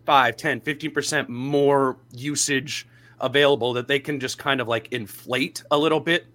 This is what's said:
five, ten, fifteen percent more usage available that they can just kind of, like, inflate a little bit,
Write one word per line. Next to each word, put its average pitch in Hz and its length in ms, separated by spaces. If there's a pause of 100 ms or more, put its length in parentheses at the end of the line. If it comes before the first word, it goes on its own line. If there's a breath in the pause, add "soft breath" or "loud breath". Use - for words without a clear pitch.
five, 131 300
ten, 131 240
fifteen 151 300
percent 139 380
more 139 680 (140)
usage 135 760 (320 soft breath)
available 131 540
that 120 120
they 139 140
can 147 180
just 127 200
kind 139 220
of, 117 60
like, 113 240
inflate 123 800
a 147 80
little 156 220
bit, 170 340